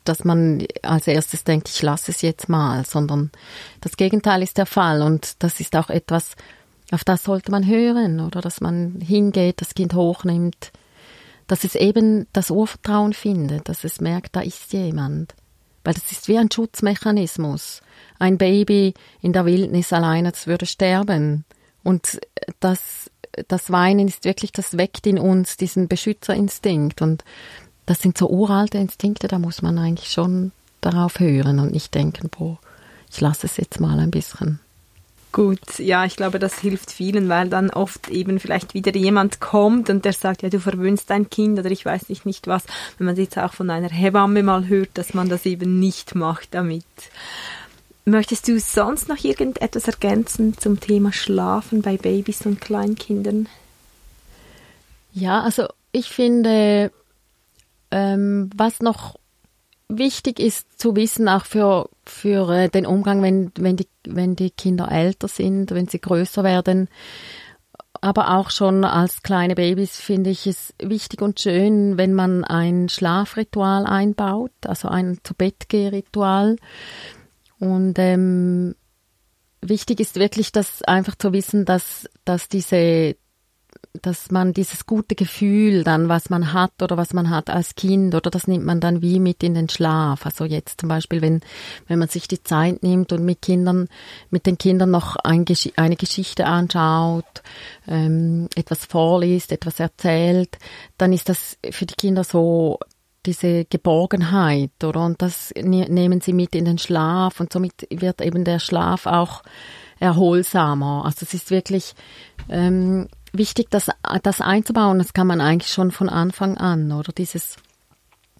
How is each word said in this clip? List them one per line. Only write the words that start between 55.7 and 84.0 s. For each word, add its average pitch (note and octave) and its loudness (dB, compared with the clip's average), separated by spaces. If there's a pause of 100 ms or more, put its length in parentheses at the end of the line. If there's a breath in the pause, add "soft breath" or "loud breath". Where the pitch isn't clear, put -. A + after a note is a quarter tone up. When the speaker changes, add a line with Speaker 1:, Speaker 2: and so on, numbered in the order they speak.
Speaker 1:
ich B3+ -4
finde, A3 4 (1000)
ähm, G3 0
was A3 -2
noch - -4 (680)
wichtig B3+ -2
ist - -2
zu A3+ 2
wissen, A3 2
auch F#3+ 2
für, G3 2 (140)
für, G3 0
äh, F3+ 4
den F#3+ 2
Umgang, G3+ 2
wenn, F#3+ 2
wenn F#3 2
die, F#3+ -4 (200)
wenn F3+ 0
die F#3 -2
Kinder F3+ -2
älter F3 0
sind, F#3+ -2
wenn F3+ -2
sie F3 -8
größer F#3 0
werden, F#3 2 (1160 loud breath)
aber G3 2
auch F#3+ 0
schon F#3+ 4
als F3 2
kleine F3+ 0
Babys F3+ 0
finde F#3+ 0
ich F#3+ -4
es - -6
wichtig - -6
und G3+ -2
schön, G3+ 2
wenn F#3+ 4
man F#3 2
ein F3 0
Schlafritual G3 0
einbaut, G3+ 0 (140)
also - -6
ein F3+ -2
Zu-Bett-Geh-Ritual. G3 0 (1040 loud breath)
Und, F#3 0
ähm, F3+ 2 (880)
wichtig G3+ -2
ist - -2
wirklich, G3+ 0
dass - -2
einfach F#3+ 2
zu G3 0
wissen, G3 0
dass, - -2 (140)
dass F3+ -2
diese, E3+ 2 (840)